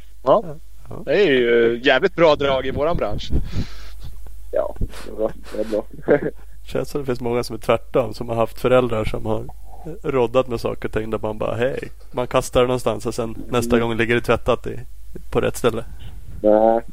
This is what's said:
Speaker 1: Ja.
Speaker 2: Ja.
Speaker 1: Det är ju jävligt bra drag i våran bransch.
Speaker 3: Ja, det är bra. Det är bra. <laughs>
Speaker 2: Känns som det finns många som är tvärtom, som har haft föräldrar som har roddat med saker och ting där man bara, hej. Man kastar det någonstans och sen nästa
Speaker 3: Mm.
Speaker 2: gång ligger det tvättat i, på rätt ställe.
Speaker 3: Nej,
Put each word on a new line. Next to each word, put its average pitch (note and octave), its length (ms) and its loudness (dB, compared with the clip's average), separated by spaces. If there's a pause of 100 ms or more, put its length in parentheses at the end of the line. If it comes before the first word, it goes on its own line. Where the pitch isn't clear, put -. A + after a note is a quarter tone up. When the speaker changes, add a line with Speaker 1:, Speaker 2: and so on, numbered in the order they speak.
(220)
Speaker 1:
Ja. F3 220 4 (440)
Speaker 2:
Ja. A2+ 160 -8
Speaker 1:
Det C3+ 80 -2 (100)
är G3 100 6
ju A#2+ 520 4
jävligt C#3+ 320 4
bra D#3+ 200 6
drag C#3 300 2
i C3 40 -2
våran C#3+ 260 0
bransch. A2 340 -2 (1200)
Speaker 3:
Ja, - 260 -2
det - 340 -4
är G#2 40 -8
bra. G#2+ 140 -2 (240)
Det G#2 60 -4
är A2 40 0
bra. A2 200 -2 (640)
<laughs> - 200 -10
Speaker 2:
Känns - 240 -4
som D3 100 -4
det C3+ 60 -6
finns C3+ 140 -2
många A#2+ 240 -2
som A2+ 120 -8
är - 40 -8
tvärtom, A#2 540 0
som A#2+ 140 -8
har A#2 80 -2
haft A2+ 240 0
föräldrar B2 440 4
som A#2 220 -2
har A2 180 0 (580)
roddat B2+ 460 2
med A#2 120 -4
saker A2+ 280 -4
och - 60 -8
ting A2 160 -2
där A2 120 0
man G#2+ 160 -4
bara, A2 180 -2
hej. B2+ 320 -2 (240)
Man B2+ 140 -2
kastar C3 340 2
det B2 60 4
någonstans A#2+ 400 -2
och A2+ 80 -2
sen A2+ 220 -4 (140)
nästa A#2+ 260 2
Speaker 3:
Mm. A#2 120 2
Speaker 2:
gång A2+ 100 0
ligger A2+ 160 2
det A#2+ 60 4
tvättat A#2 460 2
i, A#2 120 -6 (520)
på A#2+ 100 2
rätt A2+ 160 0
ställe. A2 280 0 (580)
Speaker 3:
Nej, A2 380 6 (120)